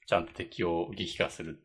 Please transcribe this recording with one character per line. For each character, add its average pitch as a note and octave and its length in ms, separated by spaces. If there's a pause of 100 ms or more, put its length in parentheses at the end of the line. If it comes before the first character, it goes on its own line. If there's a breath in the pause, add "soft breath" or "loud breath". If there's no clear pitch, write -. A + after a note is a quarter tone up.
ち - 60
ゃ F#2 80
ん E2+ 60
と - 80
敵 F2+ 300
を E2+ 260
撃 F#2 260
破 D2+ 140
す - 120
る D#2+ 100
っ - 20 (100)